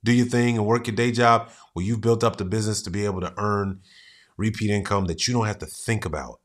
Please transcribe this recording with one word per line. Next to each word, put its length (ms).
do 60
your 120
thing 320
and 80
work 220
your 80
day 160
job, 380
well, 120
you've 160
built 220
up 140
the 80
business 360
to 80
be 160
able 160
to 160
earn 440
repeat 320
income 360
that 220
you 60
don't 140
have 120
to 60
think 400
about 400